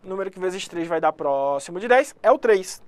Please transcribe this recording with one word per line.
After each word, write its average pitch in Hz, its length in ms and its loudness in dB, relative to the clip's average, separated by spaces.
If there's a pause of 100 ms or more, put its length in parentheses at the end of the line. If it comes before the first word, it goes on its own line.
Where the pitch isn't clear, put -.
O 185 40 -16
número 190 220 -6
que 190 80 -20
vezes 185 300 -6
três 170 180 -6
vai 165 140 -2
dar 156 120 2
próximo 143 680 -4
de 233 80 -8
dez 254 340 2
é 220 80 6
o 294 80 6
três. 202 500 2